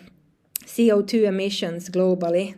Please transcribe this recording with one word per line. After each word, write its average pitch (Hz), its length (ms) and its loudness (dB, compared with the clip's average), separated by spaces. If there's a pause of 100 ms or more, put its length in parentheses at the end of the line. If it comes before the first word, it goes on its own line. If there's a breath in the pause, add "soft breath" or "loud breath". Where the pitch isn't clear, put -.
(680 loud breath)
C 233 240 2
O 202 120 4
two 214 220 0
emissions 190 640 -4
globally 185 680 0